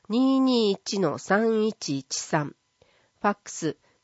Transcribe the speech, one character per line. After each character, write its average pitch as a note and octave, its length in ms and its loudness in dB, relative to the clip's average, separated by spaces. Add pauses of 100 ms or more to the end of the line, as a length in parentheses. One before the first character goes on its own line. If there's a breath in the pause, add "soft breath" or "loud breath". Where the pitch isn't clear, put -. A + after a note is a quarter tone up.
二 C4 320 2
二 A#3+ 300 4
一 G3 280 -4
の D#3 200 0
三 A3 480 2
一 D#3+ 300 -6
一 - 200 -8
三。 - 360 -4 (680)
フ G#3+ 80 0
ァ - 20 2
ッ G3 140 -4
ク - 40 -18
ス - 280 -6 (260)